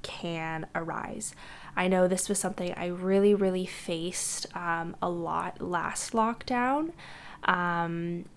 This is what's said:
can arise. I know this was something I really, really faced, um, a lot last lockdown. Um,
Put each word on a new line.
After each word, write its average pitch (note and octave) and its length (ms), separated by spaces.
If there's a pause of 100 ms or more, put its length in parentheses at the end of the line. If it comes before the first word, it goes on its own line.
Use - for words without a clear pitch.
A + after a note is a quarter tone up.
can D#3+ 760
arise. - 580 (420)
I F3+ 120
know F#3 200
this F#3 220
was G3+ 100
something F#3 360
I F3 120
really, F#3+ 460
really F#3 320
faced, - 800 (100)
um, E3+ 460
a F3+ 80
lot E3+ 520
last F3 520
lockdown. B3 800 (540)
Um, E3+ 800 (120)